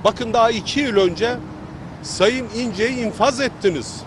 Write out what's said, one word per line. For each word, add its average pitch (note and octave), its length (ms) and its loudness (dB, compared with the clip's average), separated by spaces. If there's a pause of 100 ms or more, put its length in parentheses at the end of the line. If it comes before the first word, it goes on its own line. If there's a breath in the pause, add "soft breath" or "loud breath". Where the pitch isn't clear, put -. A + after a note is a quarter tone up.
Bakın G#3+ 300 0
daha A#3 180 6
iki A3+ 280 -2
yıl B3+ 160 0
önce G3 420 2 (680)
Sayın A#3+ 520 2
İnce'yi A#3 420 0
infaz A#3 420 0
ettiniz. F#3+ 680 -2